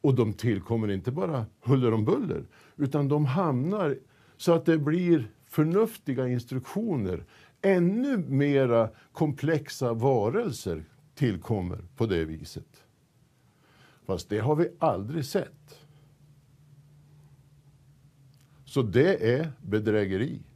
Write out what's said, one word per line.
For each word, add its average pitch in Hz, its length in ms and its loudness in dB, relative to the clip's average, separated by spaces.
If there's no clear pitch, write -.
Och 135 140 4
de 110 180 2
tillkommer 110 580 -2
inte 98 200 -4
bara 147 360 -4
huller 123 320 2
om 110 120 0
buller, 214 420 -2
utan 143 320 -2
de 147 160 2
hamnar 151 720 0
så - 160 2
att 165 120 4
det 160 140 4
blir 156 520 2
förnuftiga 160 840 0
instruktioner. 123 960 -4
Ännu 196 540 2
mera 135 760 2
komplexa 147 800 -2
varelser 117 920 -2
tillkommer 98 640 -2
på 113 100 -2
det 87 180 0
viset. - 600 -14
Fast 92 220 -6
det 104 100 -2
har 139 180 2
vi 175 120 2
aldrig 127 460 -2
sett. - 640 -8
Så - 180 0
det 120 520 4
är 151 180 -2
bedrägeri. 104 800 -2